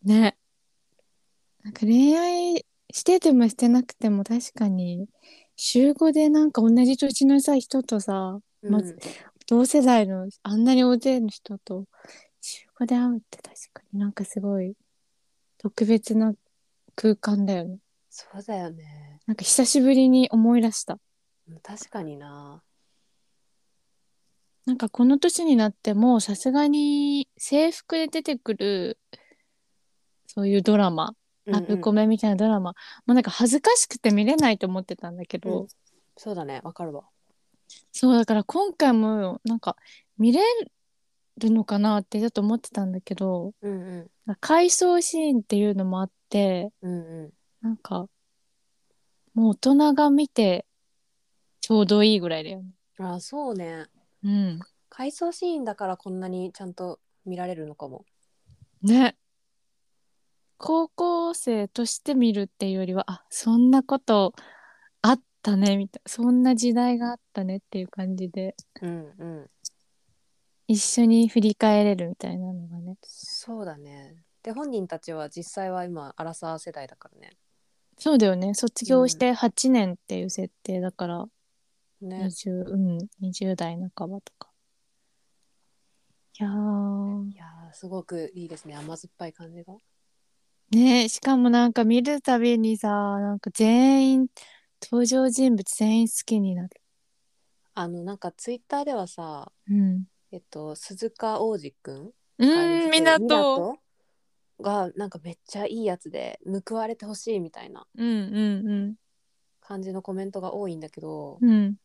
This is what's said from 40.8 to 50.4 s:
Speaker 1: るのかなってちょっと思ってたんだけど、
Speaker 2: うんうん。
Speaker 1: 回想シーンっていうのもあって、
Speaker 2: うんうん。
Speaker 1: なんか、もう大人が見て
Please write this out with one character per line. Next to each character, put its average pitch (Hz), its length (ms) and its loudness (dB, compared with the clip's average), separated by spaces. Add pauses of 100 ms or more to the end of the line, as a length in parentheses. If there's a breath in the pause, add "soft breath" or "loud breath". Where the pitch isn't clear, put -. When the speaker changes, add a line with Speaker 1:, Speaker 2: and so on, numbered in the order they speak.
Speaker 1:
る 220 140 0
の 220 120 4
か 202 160 -2
な 208 200 2
っ 190 40 -6
て - 160 -6
ち 220 60 -2
ょ - 20 -2
っ 233 40 -4
と - 100 -2
思 214 140 2
っ 233 40 -4
て - 120 -14
た 196 140 -4
ん 185 60 -4
だ 185 80 -6
け - 160 -10
ど、 185 460 -4
Speaker 2:
う 202 80 -8
ん - 20 -6 (560)
う 214 40 -8
ん。 190 100 -4
Speaker 1:
回 339 280 4
想 349 300 2
シ 320 320 -2
ー 247 60 2
ン - 20 2
っ 202 40 -6
て - 120 -4
い 208 160 2
う 190 40 -2
の 190 100 -2
も 185 160 -4
あ 190 40 -2
っ - 60 -14 (180)
て、 196 420 0 (100)
Speaker 2:
う 180 80 -8
ん - 20 -6
う 175 60 -6 (300)
ん。 147 60 -20 (280)
Speaker 1:
な 226 80 -4
ん 220 80 -4
か、 185 300 -10 (1300)
も 220 180 2
う - 0 -
大 262 240 2
人 294 180 6
が 294 160 4
見 285 180 4
て 190 380 0 (960)